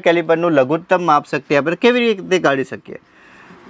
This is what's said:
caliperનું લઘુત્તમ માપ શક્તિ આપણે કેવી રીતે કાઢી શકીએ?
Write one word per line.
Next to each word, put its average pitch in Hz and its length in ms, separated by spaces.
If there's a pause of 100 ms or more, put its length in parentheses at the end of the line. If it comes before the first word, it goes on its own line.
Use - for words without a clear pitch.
caliperનું 165 440
લઘુત્તમ 160 520
માપ 151 220
શક્તિ 147 300
આપણે 147 200
કેવી 247 240
રીતે 185 400
કાઢી 139 240
શકીએ? - 360 (720)